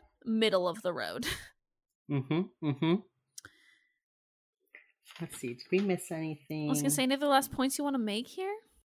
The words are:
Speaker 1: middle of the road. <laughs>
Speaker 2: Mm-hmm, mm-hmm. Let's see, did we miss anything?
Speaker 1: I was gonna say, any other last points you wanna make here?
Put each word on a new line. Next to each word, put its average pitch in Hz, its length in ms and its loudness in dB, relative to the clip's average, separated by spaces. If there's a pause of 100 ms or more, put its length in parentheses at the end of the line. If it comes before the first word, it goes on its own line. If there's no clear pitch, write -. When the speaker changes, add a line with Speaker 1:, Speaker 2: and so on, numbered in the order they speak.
(260)
Speaker 1:
middle 220 420 2
of 175 140 -4
the 180 120 -2
road. - 380 -4
<laughs> - 60 -4 (720)
Speaker 2:
Mm-hmm, 147 320 0 (260)
mm-hmm. 160 280 2 (2250)
Let's - 180 -8
see, 123 160 -6
did 123 180 -14
we 185 80 6
miss 190 320 0
anything? 156 560 -4
Speaker 1:
I 147 40 2
was - 100 2
gonna 277 80 2
say, 277 140 2
any 262 100 2
other 277 140 0
last 277 240 4
points 269 260 0
you 294 60 -2
wanna 277 160 0
make 214 280 -2
here? 381 260 -6 (340)